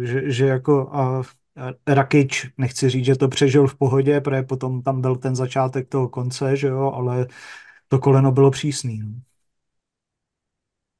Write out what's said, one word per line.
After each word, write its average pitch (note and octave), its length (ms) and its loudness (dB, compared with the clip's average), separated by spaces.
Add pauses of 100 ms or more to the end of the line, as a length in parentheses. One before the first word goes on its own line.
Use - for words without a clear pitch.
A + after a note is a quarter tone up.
že, C3 280 -4
že C3 160 0
jako C3 480 0
a, C3 260 -2
a - 20 -4 (720)
Rakic, C3+ 520 2 (120)
nechci C3 320 -2
říct, B2 140 -2
že C3 120 2
to C3+ 120 2
přežil C#3 380 4
v C3 80 -2
pohodě, C3+ 460 0
protože C3+ 220 -2
potom C3 400 -6
tam C3 180 -4
byl B2+ 160 0
ten C3 200 -4
začátek C3 520 -4
toho C3 200 -2
konce, C3 480 -4
že C#3 100 -2
jo, C3+ 260 -2
ale B2+ 340 -2 (600)
to C3+ 100 2
koleno C3+ 340 4
bylo C#3 180 6
přísný, C3 480 -4
no. G#2+ 100 -8 (1900)